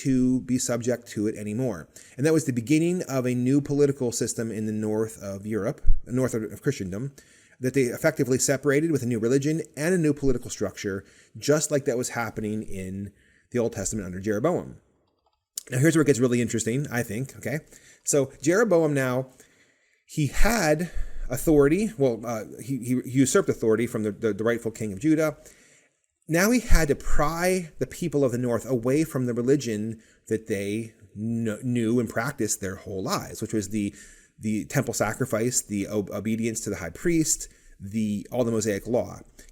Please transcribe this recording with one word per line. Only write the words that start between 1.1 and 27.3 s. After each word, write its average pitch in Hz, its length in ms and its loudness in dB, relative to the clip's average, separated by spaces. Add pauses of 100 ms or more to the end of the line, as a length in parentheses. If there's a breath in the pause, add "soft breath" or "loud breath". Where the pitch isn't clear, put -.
it 110 80 -2
anymore. 104 520 -6 (300 loud breath)
And 127 80 0
that 160 80 4
was 160 120 2
the 135 60 0
beginning 156 520 0
of 131 220 -4
a 123 100 0
new 127 260 2
political 139 500 0
system 113 400 -4
in 107 140 -6
the 110 80 -4
north 107 500 -2
of 98 220 -10
Europe, 107 360 -4 (240)
north 123 280 0
of 110 280 -6
Christendom, 113 520 -4 (480 soft breath)
that 127 140 -4
they 135 80 4
effectively 127 560 0
separated 143 520 2
with 131 120 0
a - 20 -4
new 120 140 0
religion 139 420 2 (160)
and 165 180 0
a - 20 2
new 151 160 4
political 131 360 0
structure, 98 560 -6 (320 soft breath)
just 151 340 2
like 143 140 0
that 120 120 0
was 123 120 -4
happening 107 540 -6
in 98 500 -10 (380 soft breath)
the 120 80 -2
Old 117 120 0
Testament 101 360 -6
under 90 120 -8
Jeroboam. 104 580 -2 (920)
Now, 131 60 -2
here's 151 180 4
where 160 60 4
it 135 60 4
gets 127 120 4
really 120 220 2
interesting, 117 500 -2
I 120 120 -2
think, 117 340 -6
okay? 120 220 -6 (440 loud breath)
So 135 280 0 (100)
Jeroboam 165 520 4
now, 131 340 0 (800 soft breath)
he 147 220 -2
had 175 640 4 (380 loud breath)
authority. 151 680 4
Well, 123 280 2
uh, 113 180 -6 (180)
he, 123 180 -6
he, 123 260 -2
he 131 140 0
usurped 139 280 4
authority 113 400 2
from 110 160 -4
the, 107 80 0
the, 107 220 -2
the 104 100 -4
rightful 113 280 -2
king 110 200 -8
of 92 80 -10
Judah. 156 380 2 (920 soft breath)
Now 180 240 2
he 247 80 4
had 160 300 8
to 131 60 2
pry 170 840 2